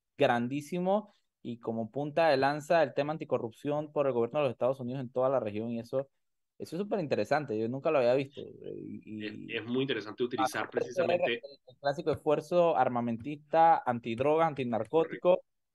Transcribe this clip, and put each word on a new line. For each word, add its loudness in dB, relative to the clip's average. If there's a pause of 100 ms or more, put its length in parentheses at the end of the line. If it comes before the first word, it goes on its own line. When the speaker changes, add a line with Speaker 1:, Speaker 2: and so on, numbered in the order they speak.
(160)
Speaker 1:
grandísimo 0 (280)
y -8
como -6
punta 0
de 6
lanza 2
el 0
tema -2
anticorrupción -4
por 0
el 2
gobierno 0
de 2
los 0
Estados 0
Unidos -6
en -8
toda 2
la 2
región, -4
y -4
eso, -4 (500)
eso -10
es -4
superinteresante, -2
yo -2
nunca -4
lo 4
había 4
visto, -2
eh, -14 (300)
y, -10
Speaker 2:
Es, -8
Speaker 1:
y -10
Speaker 2:
es -4
muy -2
interesante -4
utilizar -2
Speaker 1:
aparte -8
de -2
Speaker 2:
precisamente 0
Speaker 1:
el, -6 (260)
el -20
clásico -2
esfuerzo 2
armamentista, 2
antidroga, 2
antinarcótico, 2
Speaker 2:
Correcto. -14 (300)